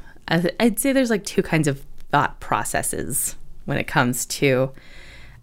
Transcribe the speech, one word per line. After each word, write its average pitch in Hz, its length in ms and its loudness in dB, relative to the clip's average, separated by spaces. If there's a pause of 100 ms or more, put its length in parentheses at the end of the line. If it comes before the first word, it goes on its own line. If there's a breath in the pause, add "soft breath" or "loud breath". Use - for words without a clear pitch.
(280 loud breath)
I'd 180 520 2
say 269 140 2
there's, 262 160 4
like, 220 160 2
two - 180 0
kinds 156 240 2
of 135 160 0 (260)
thought - 300 2
processes - 960 -2 (300)
when 143 120 0
it - 80 0
comes 127 400 2
to, 135 460 2 (720 loud breath)